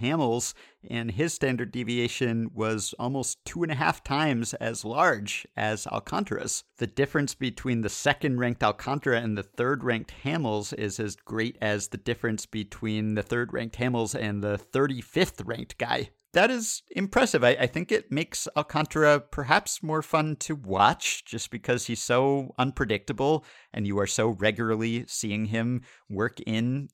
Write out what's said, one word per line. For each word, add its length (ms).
Hamels, 540
and 220
his 240
standard 360
deviation 840
was 440
almost 460
two 180
and 100
a 20
half 300
times 500
as 320
large 680
as 340
Alcantara's. 760
The 80
difference 480
between 480
the 80
second-ranked 720
Alcantara 580
and 160
the 60
third-ranked 720
Hamels 480
is 260
as 180
great 440
as 280
the 100
difference 480
between 720
the 60
third-ranked 540
Hamels 420
and 240
the 140
thirty-fifth 840
ranked 340
guy 340
that 180
is 400
impressive. 540
I, 60
I 160
think 260
it 180
makes 460
Alcantara 640
perhaps 640
more 200
fun 340
to 180
watch 680
just 260
because 360
he's 160
so 560
unpredictable 880
and 140
you 120
are 80
so 240
regularly 800
seeing 380
him 360
work 380
in 480